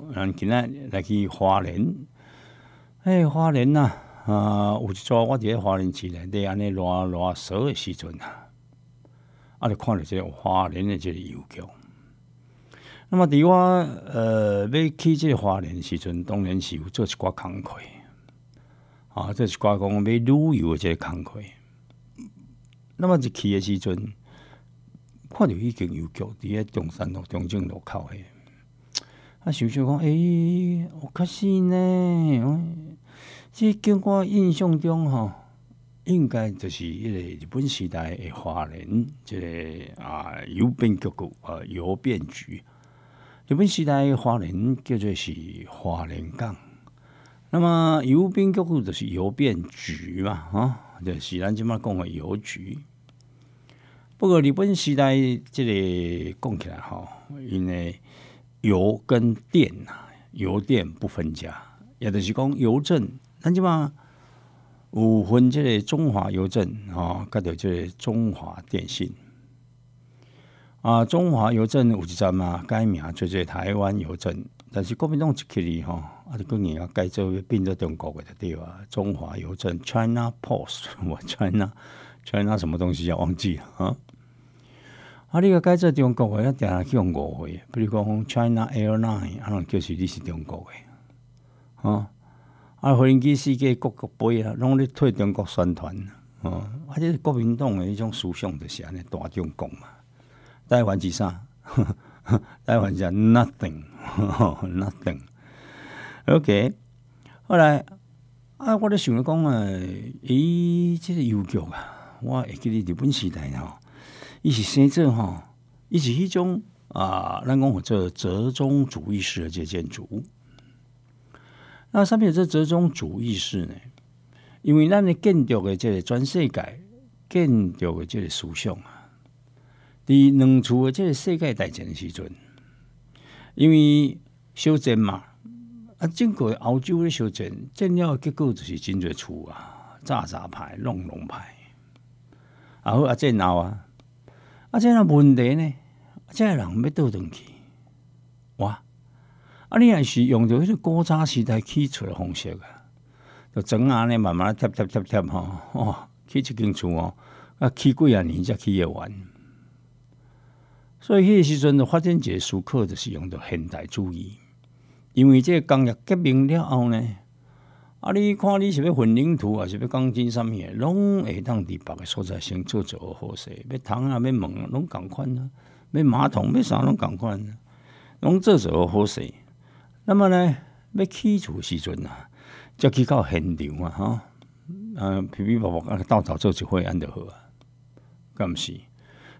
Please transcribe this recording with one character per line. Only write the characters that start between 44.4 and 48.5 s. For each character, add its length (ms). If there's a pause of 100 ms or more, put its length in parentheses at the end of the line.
叫 140
做 180
是 200 (340)
花 380
莲 240
港。 260 (920)
那 100
么 420
邮 240
便 240